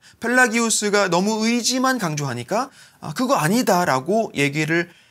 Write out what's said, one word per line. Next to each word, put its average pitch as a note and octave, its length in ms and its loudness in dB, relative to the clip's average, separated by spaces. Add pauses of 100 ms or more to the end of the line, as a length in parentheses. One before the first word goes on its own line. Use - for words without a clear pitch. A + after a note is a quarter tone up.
(200)
펠라기우스가 A3+ 880 2
너무 G#3 380 0
의지만 B3 520 0
강조하니까, D3+ 720 -4 (300)
아, D3+ 140 -10
"그거 B3+ 200 0
아니다"라고 F3+ 1000 0
얘기를 D#3 560 0 (200)